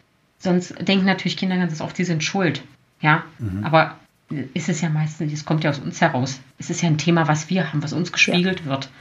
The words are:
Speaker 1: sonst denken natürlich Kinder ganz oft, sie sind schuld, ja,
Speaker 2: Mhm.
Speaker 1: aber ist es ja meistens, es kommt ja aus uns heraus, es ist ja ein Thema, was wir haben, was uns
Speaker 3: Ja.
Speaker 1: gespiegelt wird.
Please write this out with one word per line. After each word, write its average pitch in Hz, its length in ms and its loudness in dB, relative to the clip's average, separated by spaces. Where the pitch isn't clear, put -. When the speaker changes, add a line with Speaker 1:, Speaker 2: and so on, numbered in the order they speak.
Speaker 1:
sonst 180 380 0
denken 190 180 4
natürlich 185 320 0
Kinder 185 200 0
ganz 165 240 0
oft, - 140 -6
sie 185 80 -2
sind 165 200 0
schuld, 185 380 0
ja, 160 220 4
Speaker 2:
Mhm. 101 240 -4
Speaker 1:
aber 151 320 4
ist 175 160 -2
es 170 120 -2
ja 165 80 -2
meistens, 156 420 -2
es 151 140 -8
kommt 156 180 0
ja 156 60 2
aus 143 100 -2
uns - 220 -4
heraus, 131 400 0
es - 120 -12
ist 175 120 -4
ja 170 80 2
ein 147 80 4
Thema, 165 300 2
was 151 220 0
wir 180 220 0
haben, 147 120 -2
was - 100 -6
uns 175 160 -2
Speaker 3:
Ja. - 40 -12
Speaker 1:
gespiegelt 180 520 2
wird. 135 240 -4